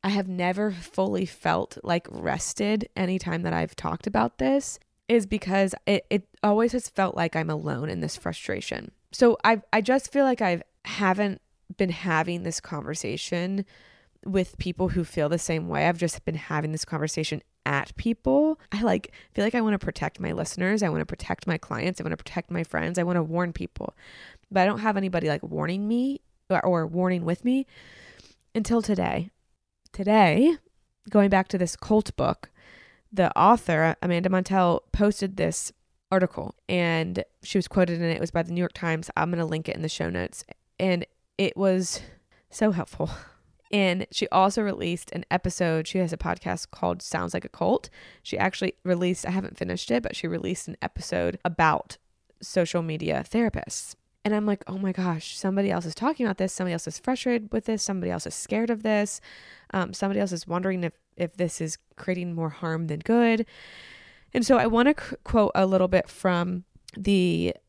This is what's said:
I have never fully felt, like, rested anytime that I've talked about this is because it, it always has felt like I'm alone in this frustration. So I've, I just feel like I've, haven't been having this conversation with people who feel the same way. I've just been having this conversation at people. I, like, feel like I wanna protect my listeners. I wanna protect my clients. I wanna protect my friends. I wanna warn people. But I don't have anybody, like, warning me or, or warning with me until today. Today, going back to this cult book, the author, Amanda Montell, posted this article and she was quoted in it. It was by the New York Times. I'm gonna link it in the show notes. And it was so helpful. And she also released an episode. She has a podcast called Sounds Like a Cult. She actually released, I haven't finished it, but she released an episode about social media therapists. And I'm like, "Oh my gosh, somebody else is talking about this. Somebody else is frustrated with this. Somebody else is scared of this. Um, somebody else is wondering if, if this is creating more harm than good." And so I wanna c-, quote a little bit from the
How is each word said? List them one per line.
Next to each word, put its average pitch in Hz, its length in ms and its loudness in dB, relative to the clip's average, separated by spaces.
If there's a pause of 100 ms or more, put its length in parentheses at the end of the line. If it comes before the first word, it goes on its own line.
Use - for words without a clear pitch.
I 190 60 0
have 202 180 0
never 185 420 0
fully 175 560 -2
felt, - 580 -2
like, 170 280 -2
rested 208 840 -2
anytime 180 460 -2
that 170 120 -2
I've 165 220 -2
talked 165 300 -6
about 220 320 0
this 269 400 0 (300)
is 226 180 4
because 196 480 0 (120)
it, 202 240 2
it 190 180 0 (160)
always 220 300 4
has 254 160 -4
felt - 260 0
like 170 200 0
I'm 160 140 0
alone 151 400 -4
in 170 120 -4
this 156 160 -6
frustration. - 760 -6 (200)
So 240 320 6
I've, 226 280 2
I 220 100 4
just 254 300 0
feel 277 140 4
like 247 160 2
I've, 180 220 0 (220)
haven't 196 560 0 (340)
been 190 140 2
having 170 540 0
this 165 180 -4
conversation 165 1040 -4 (600)
with 185 320 0
people 180 320 -2
who 180 140 0
feel 151 260 0
the 170 80 0
same 165 300 -2
way. 147 200 2
I've 170 100 2
just 170 280 -4
been 160 100 -4
having 156 360 -4
this 156 140 -4
conversation 156 560 -4 (240)
at 139 320 -2
people. 277 640 2 (120)
I, 208 100 -4
like, 196 300 0 (220)
feel 202 100 0
like 226 120 0
I 240 60 2
wanna 214 180 2
protect - 400 -6
my 165 120 -4
listeners. 185 520 -2
I 175 60 2
wanna 160 160 -2
protect - 400 -8
my 165 120 -2
clients. - 420 -4
I - 40 -8
wanna 160 140 -6
protect - 340 -10
my 175 120 -4
friends. 165 340 -4
I 180 60 0
wanna 175 200 0
warn 170 300 -4
people. - 420 -10 (540)
But 190 120 4
I 185 40 8
don't 208 140 2
have 214 180 0
anybody, 180 300 0
like, 147 160 -2
warning 165 440 -4
me 254 340 0 (280)
or, - 160 2
or 170 220 2
warning 180 380 0
with 170 180 -2
me 262 240 0 (880)
until 226 260 2
today. 185 480 0 (640)
Today, 208 680 6 (520)
going 202 200 6
back 190 200 4
to 202 80 -2
this 175 180 0
cult - 400 2
book, - 340 -2 (600)
the 190 260 2
author, 170 640 6
Amanda 180 280 0
Montell, 185 640 2
posted 196 460 0
this 165 340 -2 (400)
article - 440 0 (140)
and 170 540 0 (200)
she - 140 -2
was 180 100 0
quoted 175 300 2
in 170 60 -2
it. 165 120 0
It - 60 -4
was 165 100 -4
by 165 120 0
the 170 80 -6
New 175 80 -2
York 180 140 0
Times. 165 420 -4
I'm 165 140 0
gonna 170 160 -2
link 160 240 -4
it - 60 -4
in - 60 -8
the 160 80 -4
show - 200 -4
notes. - 340 -6 (360)
And 180 260 2 (320)
it - 200 0
was 185 440 2 (480)
so 214 220 2
helpful. 160 380 -4 (600)
And 190 400 2
she - 180 -2
also 196 320 4
released 175 500 -4
an - 180 -8
episode. 170 580 0
She - 100 -2
has 175 160 0
a 160 40 -8
podcast 175 540 -6
called 180 300 -2
Sounds 170 320 -4
Like 180 100 -4
a - 60 -12
Cult. - 400 -2 (340)
She - 140 -6
actually 190 460 -2
released, 180 420 0
I - 60 -4
haven't 190 260 -4
finished 180 340 -4
it, 233 120 0
but - 120 -6
she - 120 -6
released 170 400 -6
an - 140 -12
episode - 600 -4
about 165 540 2 (440)
social 175 400 0
media - 480 -2
therapists. - 680 -4 (280)
And 214 120 2
I'm 214 100 0
like, 202 220 0
"Oh 190 100 -8
my 190 140 -2
gosh, 180 460 -2
somebody 196 340 0
else 175 140 -2
is 160 100 -8
talking 262 300 -2
about 202 120 -2
this. 190 160 -2
Somebody 180 200 -4
else 165 120 -6
is - 140 -10
frustrated 247 520 -2
with 220 140 -2
this. 220 160 -2
Somebody 180 300 -2
else - 160 -6
is - 80 -10
scared 226 340 -2
of 214 140 -2
this. 208 380 0 (520)
Um, 185 200 -2
somebody 196 260 -2
else 196 120 0
is 170 140 -8
wondering 180 380 -2
if, 165 100 -4 (220)
if 175 220 -6
this 175 240 -2
is 160 160 -6 (180)
creating 180 400 -4
more 165 140 -2
harm 160 380 -4
than 156 120 -4
good." 226 460 4 (880)
And 247 120 2
so 254 120 6
I 226 100 4
wanna 240 300 6
c-, - 260 -10
quote 214 320 4
a 190 100 6
little 185 220 4
bit 185 220 2
from 180 560 0 (320)
the 180 560 2 (160)